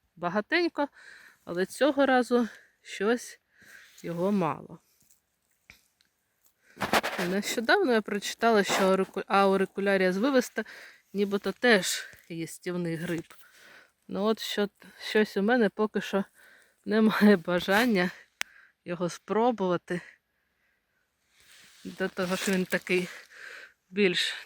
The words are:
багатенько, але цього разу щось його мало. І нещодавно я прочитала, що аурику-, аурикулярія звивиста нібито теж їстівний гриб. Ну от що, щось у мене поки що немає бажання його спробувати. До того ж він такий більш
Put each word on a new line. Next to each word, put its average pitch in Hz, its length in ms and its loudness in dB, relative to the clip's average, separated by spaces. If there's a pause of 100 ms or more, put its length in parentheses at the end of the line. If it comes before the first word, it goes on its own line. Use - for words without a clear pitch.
(160)
багатенько, 269 720 -2 (560)
але 180 220 -4
цього 277 400 2
разу 247 420 2 (340)
щось - 580 -4 (640)
його 170 300 -2
мало. 165 460 -2 (2500)
І 175 40 -2
нещодавно 247 640 0
я 220 100 4
прочитала, 208 600 2
що - 200 0
аурику-, 190 420 0
аурикулярія 196 840 2
звивиста 240 520 0 (480)
нібито 202 400 -2
теж 220 520 2 (240)
їстівний 170 680 -6
гриб. 165 380 -6 (760)
Ну 190 160 -6
от 220 160 0
що, - 280 -4 (420)
щось 214 260 2
у 196 60 0
мене 226 260 4
поки 214 320 -2
що 196 240 -2 (600)
немає 208 520 6
бажання 185 720 0 (720)
його 175 240 -4
спробувати. 190 920 -2 (1800)
До 185 240 -6
того 185 280 -6
ж - 160 -4
він 185 120 0
такий 180 440 -2 (800)
більш 185 440 0 (120)